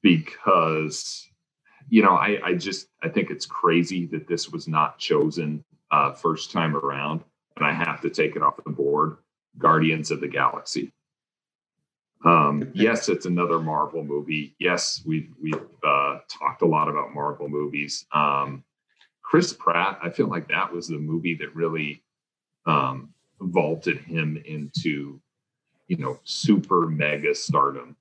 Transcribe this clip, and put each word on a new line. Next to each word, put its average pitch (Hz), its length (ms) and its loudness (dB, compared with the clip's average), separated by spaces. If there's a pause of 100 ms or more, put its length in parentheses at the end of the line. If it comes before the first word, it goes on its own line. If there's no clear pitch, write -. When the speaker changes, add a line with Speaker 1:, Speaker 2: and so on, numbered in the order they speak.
Speaker 1:
because, 80 1300 2 (600)
you 110 120 8
know, 98 140 8
I, 101 280 0
I 90 100 0
just, 92 340 -4 (160)
I 80 60 -2
think 90 220 -2
it's - 140 -8
crazy 85 600 2
that 78 200 -8
this 85 220 -4
was 82 180 -10
not 76 320 0
chosen, 76 640 0 (280)
uh, 71 220 4
first - 380 -4
time 80 240 0
around, 71 460 -4 (360)
and - 80 0
I 73 80 2
have 80 280 -4
to - 80 -2
take - 260 0
it 80 80 -2
off - 200 0
the 76 80 -10
board. 71 460 0 (400)
Guardians 80 540 2
of 71 100 -4
the 73 60 -6
Galaxy. 69 640 -4 (1300)
Um, 73 340 6
Speaker 2:
Good 69 140 -8
pick. 98 80 0
Speaker 1:
yes, 113 280 2
it's 92 160 0
another 87 340 2
Marvel 78 440 -2
movie. 73 560 -4
Yes, 87 460 -2
we've, 78 240 -2 (120)
we've, 78 140 -2 (280)
uh, 71 360 2 (100)
talked - 320 -4
a 87 40 4
lot 76 240 2
about 73 240 -4
Marvel 73 360 -4
movies. 73 640 -6
Um, 71 500 0 (600)
Chris 175 300 2
Pratt, 87 500 0
I 85 60 -4
feel - 180 0
like 85 220 -6
that 90 240 -2
was 85 140 -10
the 80 100 -6
movie 80 380 -4
that 76 200 -10
really, 80 480 -4 (600)
um, 67 480 -2 (280)
vaulted 82 580 0
him 78 460 -6
into, 71 760 -6 (680)
you - 100 -2
know, 67 280 -6
super 90 640 2
mega 73 460 0
stardom. 69 680 -2